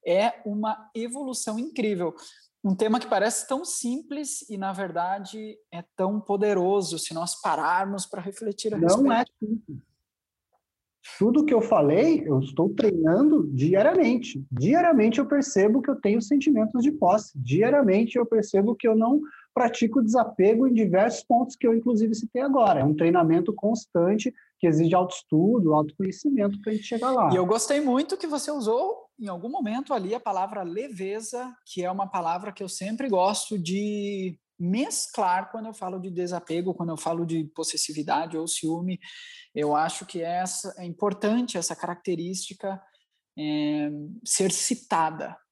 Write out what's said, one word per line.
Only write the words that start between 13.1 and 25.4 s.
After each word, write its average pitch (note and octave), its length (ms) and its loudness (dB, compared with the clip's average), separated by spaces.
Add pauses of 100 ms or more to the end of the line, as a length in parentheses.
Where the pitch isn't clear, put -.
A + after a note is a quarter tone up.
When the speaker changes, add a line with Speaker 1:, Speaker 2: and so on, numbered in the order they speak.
Speaker 2:
diariamente. A3+ 1000 2
Diariamente A3 680 4
eu C#4 60 2
percebo C4 560 2
que - 80 -2
eu C4+ 80 0
tenho G#3+ 240 2
sentimentos B3+ 600 2
de D4 120 2
posse. G3+ 420 2
Diariamente G#3+ 840 2
eu A#3 80 2
percebo G#3+ 480 2
que - 140 0
eu A3 80 4
não A#3+ 260 4 (320)
pratico A#3 480 2
desapego A3+ 640 4
em B3+ 80 4
diversos G#3+ 500 2
pontos A#3+ 340 2
que B3 100 0
eu, A3+ 80 4
inclusive, A3+ 400 2
citei A3+ 260 -6
agora. A#3+ 380 4
É C3 60 0
um D3+ 100 4
treinamento E3+ 580 4
constante G#3+ 800 0 (260)
que F3+ 80 2
exige E3 280 4
autoestudo, F3+ 760 2